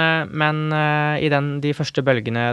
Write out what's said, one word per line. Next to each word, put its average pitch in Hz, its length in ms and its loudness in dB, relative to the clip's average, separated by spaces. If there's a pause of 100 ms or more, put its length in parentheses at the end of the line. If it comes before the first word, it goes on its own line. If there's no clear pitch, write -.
eh, 160 320 2 (100)
men, 151 180 0 (200)
eh, 151 400 0
i 151 100 0
den, 143 220 0 (100)
de 147 140 0
første 143 260 -2
bølgene 120 500 0